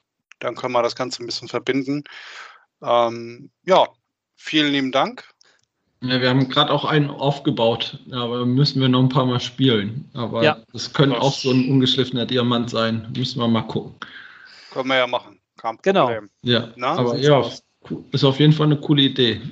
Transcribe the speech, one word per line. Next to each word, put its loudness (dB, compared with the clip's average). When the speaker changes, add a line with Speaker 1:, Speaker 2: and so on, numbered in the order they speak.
Speaker 1:
Dann -6
können -6
wir 2
das -2
Ganze -8
ein -10
bisschen -10
verbinden. -4
Ähm, -2
ja, 4
vielen -2
lieben -2
Dank. -2
Speaker 2:
Ja, -2
wir 2
haben 2
grad 2
auch 0
einen 0
aufgebaut, -2
aber -4
müssen 2
wir 4
noch 4
ein 4
paar 2
Mal 0
spielen. -2
Aber -4
Speaker 3:
Ja. 2
Speaker 2:
das -10
könnte 2
Speaker 1:
Das -2
Speaker 2:
auch 2
so -2
ein 2
ungeschliffener 2
Diamant 0
sein. -2
Müssen -4
wir 0
mal 2
gucken. -8
Speaker 1:
Können -6
wir 2
ja 2
machen. -8
Kein -6
Speaker 3:
Genau. 2
Speaker 1:
Problem. -6
Speaker 2:
Ja, 0
Speaker 1:
Na? -2
Speaker 2:
aber 0
Speaker 3:
So -2
sieht's 0
Speaker 2:
ja, 6
Speaker 3:
aus. -2
Speaker 2:
cool. -10
Ist 0
auf 2
jeden 6
Fall 2
eine 2
coole 2
Idee. 0